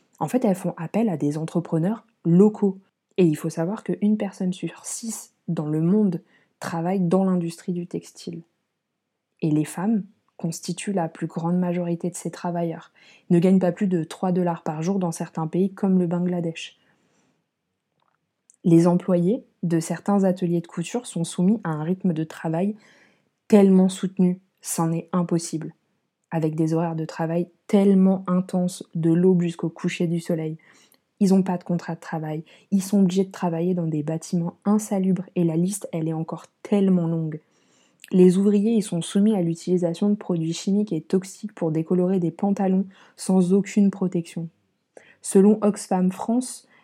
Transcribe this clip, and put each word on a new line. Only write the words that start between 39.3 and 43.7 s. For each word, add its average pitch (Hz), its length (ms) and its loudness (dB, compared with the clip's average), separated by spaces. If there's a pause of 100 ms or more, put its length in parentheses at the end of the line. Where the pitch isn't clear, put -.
à 180 60 0
l'utilisation 170 640 0
de 208 60 2
produits 165 400 -2
chimiques 202 400 -2
et 156 80 -4
toxiques 190 520 -4
pour 160 180 -2
décolorer 180 480 0
des 165 100 0
pantalons 190 560 0 (300)
sans 185 360 2
aucune 196 380 2